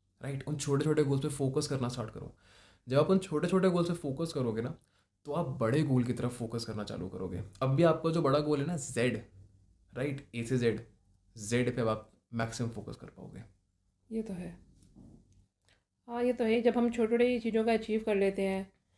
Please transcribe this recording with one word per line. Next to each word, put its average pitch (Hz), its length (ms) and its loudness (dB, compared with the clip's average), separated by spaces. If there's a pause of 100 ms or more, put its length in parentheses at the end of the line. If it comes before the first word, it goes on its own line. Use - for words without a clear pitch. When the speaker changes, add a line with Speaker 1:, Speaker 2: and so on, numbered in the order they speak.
(220)
Speaker 1:
राइट? 139 260 -8
उन 151 80 -2
छोटे-छोटे 147 480 2
गोल्स 139 180 2
पे 156 60 0
फोकस 143 380 0
करना 127 220 -2
स्टार्ट 113 220 -6
करो। - 260 -12 (520)
जब 131 100 4
आप 156 120 4
उन 190 80 6
छोटे-छोटे 180 500 2
गोल्स 175 200 2
पे 175 60 0
फोकस 160 380 -4
करोगे 117 300 -2
ना, - 160 -6 (460)
तो 143 80 -6
आप 165 140 0
बड़े 131 360 2
गोल 127 220 4
की 117 80 -2
तरफ 123 260 -4
फोकस 117 260 -6
करना 104 200 -6
चालू 98 240 -8
करोगे। 92 340 -6 (200)
अब 135 120 2
भी 165 80 4
आपका 165 280 4
जो 165 120 0
बड़ा 139 160 4
गोल 151 220 0
है 143 60 -2
ना 175 100 -4
जेड, 120 500 -2 (680)
राइट? 135 400 -6
ए 120 100 -4
से 127 140 0
जेड, 113 280 0 (520)
जेड 120 380 0
पे 127 60 0
अब 113 60 2
आप 107 240 -4 (220)
मैक्सिमम 113 360 -4
फोकस 107 260 -12
कर - 100 -18
पाओगे। - 360 -16 (680)
Speaker 2:
ये 220 100 -4
तो 214 120 -8
है। 175 240 -12 (1500)
हाँ, 240 180 -4
ये 247 80 4
तो 240 120 0
है। 226 180 4
जब 247 160 4
हम 240 120 2
छोटे-छोटे 240 500 2
चीज़ों 220 240 0
को 226 60 2
अचीव 220 360 0
कर 214 100 2
लेते 196 260 2
हैं, 190 340 -4 (220)